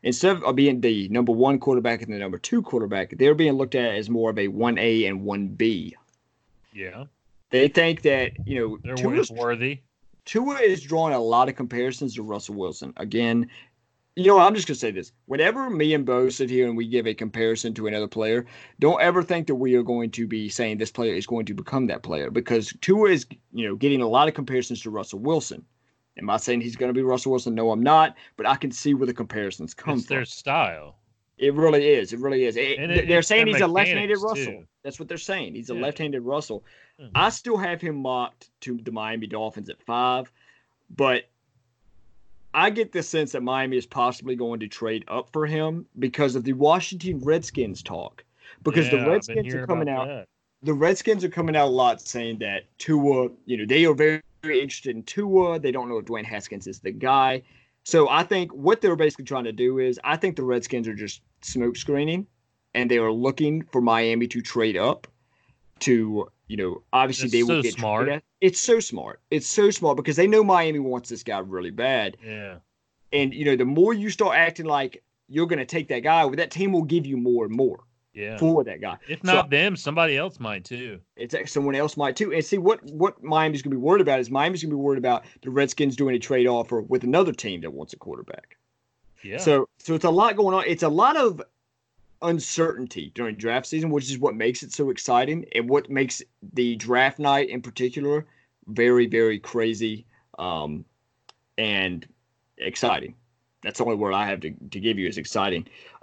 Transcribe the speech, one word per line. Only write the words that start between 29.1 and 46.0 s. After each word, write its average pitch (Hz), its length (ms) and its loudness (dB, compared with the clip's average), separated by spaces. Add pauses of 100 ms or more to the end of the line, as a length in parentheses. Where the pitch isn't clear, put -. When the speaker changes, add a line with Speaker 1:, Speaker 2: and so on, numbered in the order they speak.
Speaker 1:
comparisons 101 600 -8
come 143 260 -4
Speaker 2:
It's 120 80 -8
their 139 140 -2
Speaker 1:
from. 117 40 -4
Speaker 2:
style. 85 680 -4 (420)
Speaker 1:
It 139 160 4
really 147 340 6
is. 113 240 4
It 117 80 -8
really 131 240 0
is. 113 140 0
It, 135 200 0
Speaker 2:
And 160 140 -4
Speaker 1:
th-, 175 120 2
Speaker 2:
it, 160 40 -4
Speaker 1:
they're 175 120 6
Speaker 2:
it's 160 100 0
Speaker 1:
saying 220 160 6
Speaker 2:
their 220 100 2
Speaker 1:
he's 135 80 4
a 180 40 4
left-handed 185 420 0 (100)
Speaker 2:
mechanics, - 40 -6
Speaker 1:
Russell. 139 380 -4
Speaker 2:
too. 85 60 -20 (160)
Speaker 1:
That's 139 160 -12
what 160 80 -12
they're 165 100 -10
saying. 156 380 -8
He's 117 140 -12
a 123 60 -6
Speaker 2:
Yeah. 117 80 -6
Speaker 1:
left-handed 143 380 -6
Russell. 123 440 -6 (340)
Speaker 2:
Hmm. 139 160 -20
Speaker 1:
I 185 140 4
still 233 260 -4
have 175 240 -4
him 165 160 -6
mocked 127 540 -4 (120)
to 123 220 -8
the 123 80 -10
Miami 110 360 -6
Dolphins 107 420 -8
at - 140 -16
five, 127 460 -2 (680)
but 127 320 2 (1200)
I 185 180 4
get 220 200 -2
the 170 120 -4
sense 151 300 -4
that 127 100 -6
Miami 131 340 -2
is 123 80 -4
possibly 127 500 -2
going 117 260 -6
to 107 60 -8
trade 110 400 -6
up - 240 -8
for 156 140 -2
him 156 400 -4 (140)
because 131 360 0